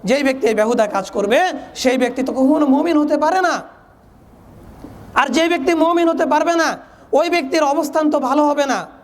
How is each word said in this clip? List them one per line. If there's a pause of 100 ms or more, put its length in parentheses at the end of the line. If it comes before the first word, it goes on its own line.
যেই
ব্যক্তি
এই
বেহুদা
কাজ
করবে, (320)
সেই
ব্যক্তি
তো
কখনো
মুমিন
হতে
পারে
না। (1500)
আর
যে
ব্যক্তি
মুমিন
হতে
পারবে
না, (360)
ওই
ব্যক্তির
অবস্থান
তো
ভালো
হবে
না। (160)